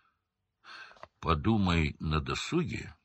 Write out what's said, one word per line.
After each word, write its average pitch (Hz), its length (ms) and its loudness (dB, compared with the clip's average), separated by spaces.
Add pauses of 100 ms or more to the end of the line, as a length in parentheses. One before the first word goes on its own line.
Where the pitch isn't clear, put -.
(1200)
"Подумай 82 800 2
на 78 220 0
досуге 110 760 -4 (100)